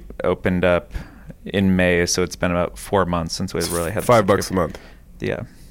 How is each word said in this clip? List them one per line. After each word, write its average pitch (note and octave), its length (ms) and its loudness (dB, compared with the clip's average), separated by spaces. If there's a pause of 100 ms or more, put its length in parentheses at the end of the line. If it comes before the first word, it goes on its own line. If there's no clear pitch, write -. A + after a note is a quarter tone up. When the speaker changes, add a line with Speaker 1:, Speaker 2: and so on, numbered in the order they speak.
(240)
Speaker 1:
opened F2+ 400 0
up F2 280 2 (540)
in F#2+ 300 2
May, F2+ 300 4
so F2+ 180 0
it's E2+ 120 -4
been F2+ 160 -2
about F2 260 -2
four F#2+ 280 0
months E2+ 280 -2
since F#2+ 200 -6
we've E2+ 180 -4
really E2+ 200 -2
had G#2+ 120 -4
the - 20 -10
Speaker 2:
Five A2+ 220 6
bucks F#2+ 180 2
a - 40 -6
Speaker 1:
subscription. F2+ 320 -2
Speaker 2:
month. - 400 -20
Speaker 1:
Yeah. - 220 -6 (280)